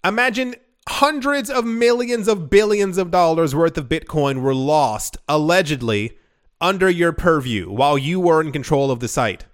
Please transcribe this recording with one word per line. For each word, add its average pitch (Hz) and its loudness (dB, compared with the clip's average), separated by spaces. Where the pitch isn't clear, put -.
Imagine 247 -2
hundreds 285 0
of 247 -2
millions 233 0
of 185 -2
billions 202 2
of 180 -2
dollars 165 2
worth 165 0
of 131 -8
Bitcoin 143 -2
were 135 0
lost, 135 0
allegedly, 147 0
under 185 0
your 170 2
purview 127 -2
while 139 2
you 160 -2
were 165 4
in 156 -4
control 139 -2
of 120 -4
the 120 -6
site. 113 -4